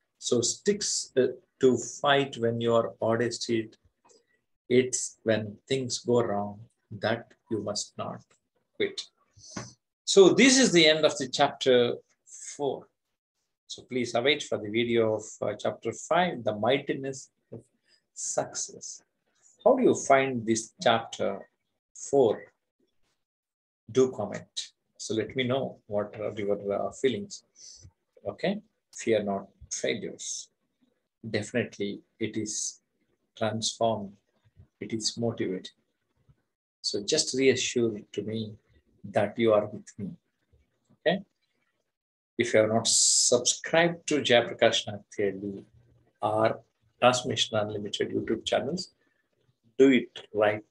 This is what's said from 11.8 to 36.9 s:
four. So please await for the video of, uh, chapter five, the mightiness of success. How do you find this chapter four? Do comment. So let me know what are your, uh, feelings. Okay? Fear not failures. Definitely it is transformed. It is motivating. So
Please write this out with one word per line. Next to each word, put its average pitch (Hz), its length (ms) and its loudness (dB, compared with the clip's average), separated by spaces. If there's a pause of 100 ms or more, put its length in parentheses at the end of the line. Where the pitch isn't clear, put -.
four. 139 320 -6 (800)
So - 140 -16
please 123 340 -6
await 139 260 2
for - 160 -6
the 107 120 -8
video 113 460 2
of, 104 100 -8 (160)
uh, 107 180 -4
chapter 113 320 -6
five, 156 540 -2
the 107 100 -2
mightiness 135 720 -4 (220)
of 117 80 -14 (540)
success. - 880 -8 (640)
How 254 100 8
do 262 80 0
you 147 100 6
find 131 520 2
this 113 260 -2 (100)
chapter 104 680 -2 (440)
four? - 480 2 (1500)
Do 127 220 4
comment. - 580 -10 (260)
So - 160 -8
let 110 220 -4
me 131 80 -2
know 123 440 -4
what 104 340 -4
are 104 160 -6
your, 101 200 -2 (140)
uh, - 220 -2
feelings. 107 500 -4 (840)
Okay? 180 360 -4 (320)
Fear 107 300 0
not 98 260 -4 (200)
failures. - 800 -8 (800)
Definitely 104 720 -4 (180)
it 107 200 -4
is - 420 -8 (580)
transformed. 110 800 -2 (640)
It 104 140 -8
is 110 240 -4
motivating. 110 580 -6 (1080)
So 104 220 -6